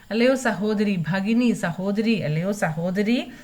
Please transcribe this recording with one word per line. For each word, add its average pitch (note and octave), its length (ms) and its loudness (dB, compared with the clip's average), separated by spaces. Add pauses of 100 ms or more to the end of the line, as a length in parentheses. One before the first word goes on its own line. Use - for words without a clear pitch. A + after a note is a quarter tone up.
(120)
അല്ലയോ B3 240 4
സഹോദരി, G#3 720 0
ഭഗിനി, A3 440 2
സഹോദരി, G3+ 680 0
അല്ലയോ D#3+ 320 -2
സഹോദരി, G3+ 800 -2 (120)